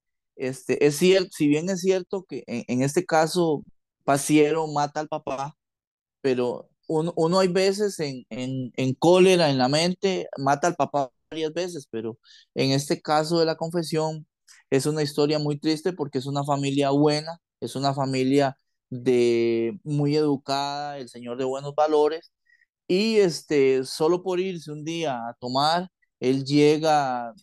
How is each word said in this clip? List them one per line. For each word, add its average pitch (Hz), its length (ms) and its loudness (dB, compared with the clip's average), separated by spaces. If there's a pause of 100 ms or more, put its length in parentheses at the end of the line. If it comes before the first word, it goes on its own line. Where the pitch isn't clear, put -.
(360)
Este, 131 500 -2
es 147 160 2
cier-, 185 280 4
si 151 180 0
bien 151 200 0
es 190 120 -2
cierto 185 440 -2
que - 220 -12
en, 117 220 -8
en 123 140 0
este 143 220 0
caso 160 600 0 (400)
Pasiero 151 640 2
mata 147 320 -4
al 156 80 -8
papá, 139 480 -8 (680)
pero 123 480 -2 (160)
uno, 160 300 -2
uno 165 240 2
hay 190 80 2
veces 196 520 0
en, 139 300 -6
en, 127 460 -6
en 131 180 0
cólera, 180 560 6
en 135 80 0
la 127 100 2
mente, 180 600 -2 (100)
mata 143 300 0
al 170 80 -2
papá 139 340 -2 (200)
varias 156 220 -4
veces, 170 380 -6
pero 113 280 -8 (360)
en 135 180 0
este 147 280 -2
caso 156 380 0
de 165 80 4
La 160 100 -2
Confesión 160 720 -4 (440)
es 139 160 0
una 151 160 -2
historia 147 360 0
muy 147 200 -4
triste 156 360 -2
porque 139 240 -6
es 127 80 -6
una 143 180 -4
familia 139 460 0
buena, 151 480 2 (220)
es 120 160 -10
una 135 180 0
familia 135 640 0 (320)
de, 117 920 2
muy 147 340 -2
educada, 143 840 -2
el 127 100 -14
señor 120 300 -12
de 135 60 -2
buenos 135 300 -6
valores, 151 580 2 (540)
y, 214 300 2
este, 143 680 2
solo 165 380 0
por 185 180 -4
irse 175 320 -8
un 151 120 -12
día 160 300 -4 (140)
a 120 120 -14
tomar, 147 480 -2 (320)
él 135 240 0
llega 147 880 2 (100)